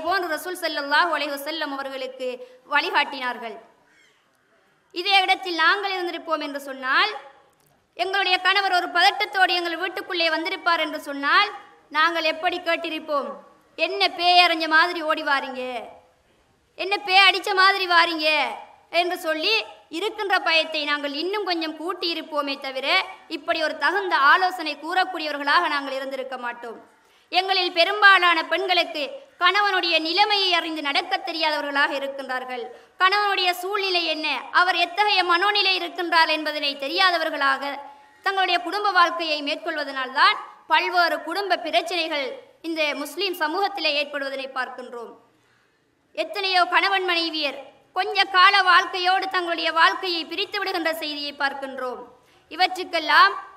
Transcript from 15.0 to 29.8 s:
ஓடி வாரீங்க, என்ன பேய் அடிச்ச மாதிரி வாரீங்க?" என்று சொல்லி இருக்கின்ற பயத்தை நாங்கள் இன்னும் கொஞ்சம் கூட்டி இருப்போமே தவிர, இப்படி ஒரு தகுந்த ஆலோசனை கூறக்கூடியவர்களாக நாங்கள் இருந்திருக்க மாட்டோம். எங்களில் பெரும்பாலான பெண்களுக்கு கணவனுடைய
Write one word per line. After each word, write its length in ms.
ஓடி 220
வாரீங்க, 400
என்ன 220
பேய் 320
அடிச்ச 240
மாதிரி 340
வாரீங்க?" 420
என்று 300
சொல்லி 340
இருக்கின்ற 500
பயத்தை 460
நாங்கள் 280
இன்னும் 320
கொஞ்சம் 320
கூட்டி 360
இருப்போமே 460
தவிர, 280
இப்படி 360
ஒரு 140
தகுந்த 400
ஆலோசனை 580
கூறக்கூடியவர்களாக 920
நாங்கள் 260
இருந்திருக்க 440
மாட்டோம். 420
எங்களில் 460
பெரும்பாலான 680
பெண்களுக்கு 560
கணவனுடைய 600